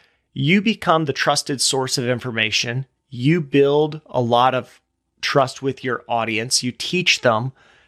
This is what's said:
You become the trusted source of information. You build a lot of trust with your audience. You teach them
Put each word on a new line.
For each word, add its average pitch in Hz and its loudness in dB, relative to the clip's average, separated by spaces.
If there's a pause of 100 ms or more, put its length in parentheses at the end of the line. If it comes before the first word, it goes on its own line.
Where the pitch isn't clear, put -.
(320)
You 151 2
become 190 0
the 143 -2
trusted 147 -2
source 131 -2
of 120 -2
information. 120 -2 (220)
You 139 2
build 147 2
a 127 -4
lot 123 2
of 120 -8 (400)
trust - 0
with 131 -6
your 127 -6
audience. 113 -2
You 123 -4
teach - -2
them 120 0 (360)